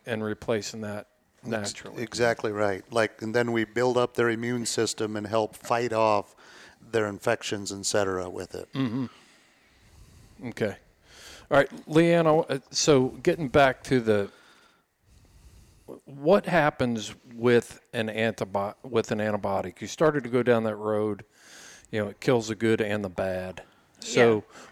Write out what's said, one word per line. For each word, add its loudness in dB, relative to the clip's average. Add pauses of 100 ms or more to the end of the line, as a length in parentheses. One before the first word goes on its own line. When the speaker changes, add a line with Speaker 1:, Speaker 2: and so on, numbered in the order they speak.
Speaker 1:
and -4
replacing -4
that -10 (360)
Speaker 2:
That's -6
Speaker 1:
naturally. -12
Speaker 2:
exactly 0
right. -2
Like, 0
and -6
then 0
we 0
build 0
up 0
their 2
immune -4
system -4
and -8
help -2
fight -2
off 0 (560)
their 0
infections, -4
et -10
cetera, 0
with -12
it. -12
Speaker 1:
Mm-hmm. -4 (1400)
Okay. -4 (720)
All 4
right, 4 (180)
Leanne, 6
I 2
w-, 4
uh, -2 (120)
so 4 (160)
getting 0
back 4
to 2
the, 2 (1800)
what 2
happens 0 (180)
with 2 (140)
an -2
antibi-, -2
with -2
an -2
antibiotic? -2
You -10
started 0
to -10
go 2
down 4
that -2
road, -2 (680)
you -2
know, -6
it -18
kills 2
the -2
good 2
and -2
the -6
bad. -6 (360)
So 4
Speaker 3:
Yeah. -2 (300)